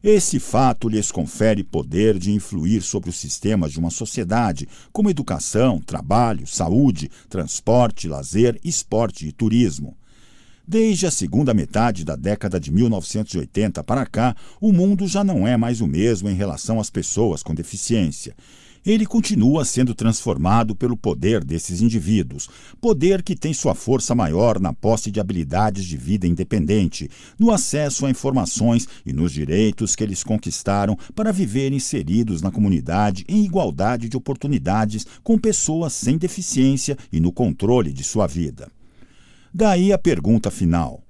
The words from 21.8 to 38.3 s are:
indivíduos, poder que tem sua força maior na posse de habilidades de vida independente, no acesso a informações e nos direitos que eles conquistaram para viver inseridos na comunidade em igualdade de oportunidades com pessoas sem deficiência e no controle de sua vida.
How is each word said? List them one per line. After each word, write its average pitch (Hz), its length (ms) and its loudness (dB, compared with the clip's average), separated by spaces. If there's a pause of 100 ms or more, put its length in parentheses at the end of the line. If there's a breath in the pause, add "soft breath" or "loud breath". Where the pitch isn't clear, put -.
indivíduos, 98 640 0 (320 loud breath)
poder 185 400 4
que 190 140 -4
tem 160 180 -4
sua 135 220 0
força 120 400 0
maior 101 460 2
na 85 120 0
posse 107 380 0
de 101 80 -4
habilidades 98 680 -2
de 85 120 -8
vida 90 280 -2
independente, 87 840 0 (260 loud breath)
no 233 140 6
acesso 151 560 0
a 135 40 2
informações 117 760 2 (180 loud breath)
e 65 80 -6
nos 78 200 0
direitos 95 640 0
que 110 80 -2
eles 98 180 -6
conquistaram 101 720 -2 (200 loud breath)
para 214 160 0
viver 135 400 0
inseridos 104 680 -2
na 95 100 -2
comunidade 95 760 0
em 208 160 4
igualdade 135 640 -2
de 117 80 -6
oportunidades 110 880 -2 (200 loud breath)
com 226 120 4
pessoas 165 580 0
sem 135 220 0
deficiência 135 800 0 (160 loud breath)
e 80 60 0
no 85 140 2
controle 104 600 2
de 67 120 -10
sua 101 240 0
vida. 76 420 -6 (840 soft breath)